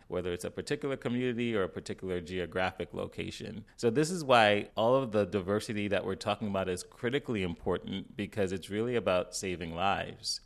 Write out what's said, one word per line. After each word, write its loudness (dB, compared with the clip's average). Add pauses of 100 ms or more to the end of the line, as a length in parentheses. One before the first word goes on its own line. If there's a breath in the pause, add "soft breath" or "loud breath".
whether -2
it's -4
a -4
particular -4
community 0
or 2
a 0
particular -6
geographic -4
location. -8 (120)
So 4
this 2
is -4
why 6
all 4
of 2
the 4
diversity 0
that 0
we're -2
talking -2
about 0
is -4
critically -2
important, -4
because -2
it's -6
really -2
about 2
saving -4
lives. -2